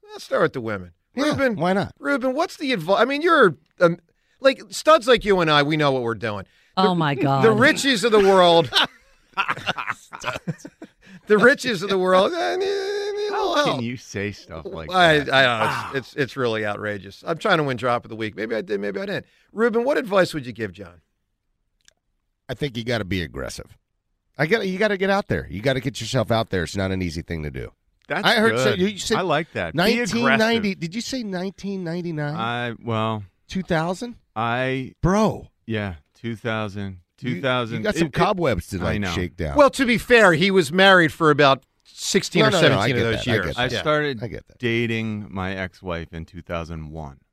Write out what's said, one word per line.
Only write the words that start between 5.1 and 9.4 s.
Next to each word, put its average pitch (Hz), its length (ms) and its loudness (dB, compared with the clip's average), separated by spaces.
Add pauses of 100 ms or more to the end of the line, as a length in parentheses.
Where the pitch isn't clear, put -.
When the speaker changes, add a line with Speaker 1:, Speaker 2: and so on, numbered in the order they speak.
Speaker 1:
you 190 160 4
and 160 100 2
I, 147 140 6
we 156 140 0
know 147 160 4
what 131 80 0
we're 117 140 -2
doing. 104 280 -6 (320)
The, 190 80 2
Speaker 3:
Oh, 185 120 4
my 156 200 0
God. 139 300 2
Speaker 1:
the 226 40 8
Richies 220 540 2
of 233 80 2
the 214 80 6
world. 180 560 6
Speaker 2:
<laughs> 370 60 4 (2500)